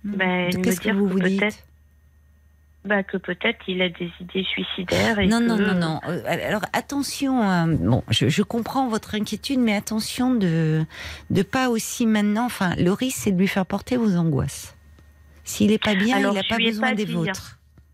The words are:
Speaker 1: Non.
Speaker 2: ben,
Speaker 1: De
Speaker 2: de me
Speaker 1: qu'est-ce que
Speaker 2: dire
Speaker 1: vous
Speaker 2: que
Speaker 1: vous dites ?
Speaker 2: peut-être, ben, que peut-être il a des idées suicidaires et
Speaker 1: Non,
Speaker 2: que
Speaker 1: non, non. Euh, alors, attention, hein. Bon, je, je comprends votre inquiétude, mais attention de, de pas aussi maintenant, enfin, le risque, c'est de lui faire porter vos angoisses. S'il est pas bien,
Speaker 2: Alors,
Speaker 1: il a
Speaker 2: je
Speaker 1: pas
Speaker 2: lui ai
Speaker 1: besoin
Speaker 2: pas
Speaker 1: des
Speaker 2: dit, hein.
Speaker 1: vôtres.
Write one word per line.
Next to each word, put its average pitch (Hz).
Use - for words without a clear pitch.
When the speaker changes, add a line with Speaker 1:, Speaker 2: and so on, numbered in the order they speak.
Speaker 1:
Non. 202
Speaker 2:
ben, 180
Speaker 1:
De 180
Speaker 2:
de 185
me 185
Speaker 1:
qu'est-ce 185
que -
Speaker 2:
dire 202
Speaker 1:
vous 202
Speaker 2:
que 185
Speaker 1:
vous 190
dites ? 190
Speaker 2:
peut-être, 214
ben, 202
que -
peut-être 185
il 185
a 185
des 175
idées 180
suicidaires 190
et 196
Speaker 1:
Non, 220
Speaker 2:
que 240
Speaker 1:
non, 202
non. 165
Euh, 151
alors, 170
attention, 269
hein. 180
Bon, 110
je, -
je 175
comprends 240
votre 220
inquiétude, 214
mais 220
attention 220
de, 160
de 180
pas 254
aussi 226
maintenant, 208
enfin, 196
le 180
risque, 254
c'est 214
de 175
lui 190
faire 190
porter 202
vos 214
angoisses. 151
S'il 208
est 214
pas 214
bien, 208
Speaker 2:
Alors, 202
Speaker 1:
il 190
a 190
Speaker 2:
je -
Speaker 1:
pas 226
Speaker 2:
lui 233
ai 233
Speaker 1:
besoin 220
Speaker 2:
pas -
Speaker 1:
des 208
Speaker 2:
dit, 160
hein. -
Speaker 1:
vôtres. -